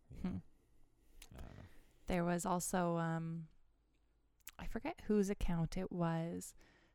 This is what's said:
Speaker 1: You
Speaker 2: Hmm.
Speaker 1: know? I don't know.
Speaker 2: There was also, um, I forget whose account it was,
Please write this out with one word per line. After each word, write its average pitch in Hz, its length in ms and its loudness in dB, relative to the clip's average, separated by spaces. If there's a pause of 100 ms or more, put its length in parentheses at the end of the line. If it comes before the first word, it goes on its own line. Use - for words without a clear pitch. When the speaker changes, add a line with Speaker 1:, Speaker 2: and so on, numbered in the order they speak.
(100)
Speaker 1:
You 64 80 -16
Speaker 2:
Hmm. 185 160 -2
Speaker 1:
know? 185 60 -4 (960)
I 65 40 -10
don't 52 160 -12
know. - 60 -14 (460)
Speaker 2:
There 180 160 2
was 175 200 0
also, 175 540 2
um, 165 500 -2 (1080)
I - 80 -6
forget 285 400 -2
whose 208 240 4
account 170 480 2
it 185 120 -2
was, 170 640 0 (400)